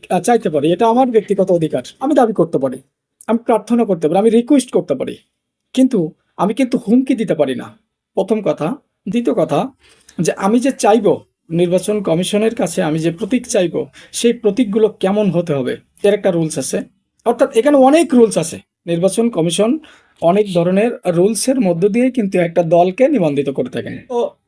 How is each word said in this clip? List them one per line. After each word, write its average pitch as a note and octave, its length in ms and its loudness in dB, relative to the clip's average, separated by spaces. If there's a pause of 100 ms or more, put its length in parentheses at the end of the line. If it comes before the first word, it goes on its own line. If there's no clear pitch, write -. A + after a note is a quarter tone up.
(100)
আহ, F#3 100 0
চাইতে A#3 300 0
পারি, D#3 220 0
এটা F3+ 140 0
আমার A#3+ 200 2
ব্যক্তিগত G3 460 0
অধিকার, D3+ 300 0 (180)
আমি C#4+ 140 -2
দাবি A#3 180 4
করতে E3 260 0
পারি, C3 200 -4 (480)
আমি A3+ 120 0
প্রার্থনা A#3+ 460 0
করতে E3+ 240 -2
পারি, F3 100 2
আমি A3 120 4
রিকোয়েস্ট A#3+ 400 2
করতে E3 240 0
পারি, B2+ 220 -8 (580)
কিন্তু A#3 380 0 (240)
আমি G3+ 180 -2
কিন্তু C4 240 -2
হুমকি B3+ 360 2
দিতে G3+ 200 -2
পারি C3 200 0
না, A2+ 220 -12 (380)
প্রথম G3+ 280 -2
কথা। E3 340 -4 (320)
দ্বিতীয় A#3 280 -2
কথা E3 360 -2 (480)
যে D#3 120 -2
আমি G#3 280 0
যে C4 120 -2
চাইব G3+ 480 2 (300)
নির্বাচন F3+ 520 -2
কমিশনের G3+ 520 -2
কাছে, F#3 280 -4
আমি D#3+ 160 -2
যে D#3+ 120 -2
প্রতীক A3+ 360 -4
চাইব, F3 400 -2 (260)
সেই A#3 200 0
প্রতীকগুলো G#3+ 560 0
কেমন G3+ 420 0
হতে E3+ 240 -2
হবে, B2+ 220 -4 (260)
এর G#3 120 4
একটা G3+ 160 -2
রুলস E3 280 -2
আছে। C3 220 -6 (440)
অর্থাৎ A#3+ 320 0
এখানে C#4+ 200 2
অনেক C#4 380 4
রুলস A3 240 4
আছে। - 220 -6 (260)
নির্বাচন F#3 440 0
কমিশন G3 480 0 (420)
অনেক F#3+ 340 2
ধরনের F#3 360 2 (160)
রুলসের G3+ 540 0
মধ্য F3+ 280 0
দিয়ে A#3+ 220 0
কিন্তু G3+ 280 -2
একটা E3+ 240 0
দলকে F3+ 460 2
নিবন্ধিত D3 420 0
করে C3+ 200 -6
থাকেন। A#2 280 -8 (100)
তো A#3+ 220 -4 (180)